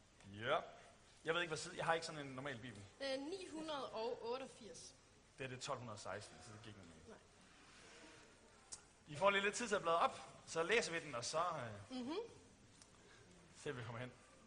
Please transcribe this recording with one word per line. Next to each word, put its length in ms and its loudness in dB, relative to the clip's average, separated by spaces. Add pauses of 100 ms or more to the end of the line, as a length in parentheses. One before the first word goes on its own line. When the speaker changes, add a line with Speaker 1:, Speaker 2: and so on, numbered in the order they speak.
(340)
Speaker 1:
Ja. 260 4 (640)
Jeg 100 2
ved 80 4
ikke, 80 0
hvad 80 2
side, 200 -6
jeg 80 0
har 80 6
ikke 120 4
sådan 220 -6
en 80 -8
normal 240 -4
bibel. 240 -10 (180)
Speaker 2:
Øh, 180 0
ni 280 -6
hundrede 420 -4
og 360 -2
otteogfirs. 720 -6 (420)
Speaker 1:
Det 60 -6
er 60 -2
det 120 -8
tolv 180 -2
hundrede 160 -6
og 40 -10
seksten, 440 -6
så 80 -14
det 120 -14
gik 140 -12
med 80 -16 (220)
Speaker 2:
Nej. 100 -14 (1900)
Speaker 1:
I 80 -8
får 140 8
lige 140 8
lidt 120 4
tid 120 0
til 80 4
at 60 4
bladre 180 8
op, 200 6 (260)
så 180 2
læser 280 6
vi 80 0
den, 160 -4
og 100 -2
så, 140 2
øh, 640 -2
Speaker 2:
Mhm. 140 -2 (1400)
Speaker 1:
ser 140 -2
vi, 0 -
hvor 100 -4
vi 40 -6
kommer 140 -4
hen. 120 -6 (360)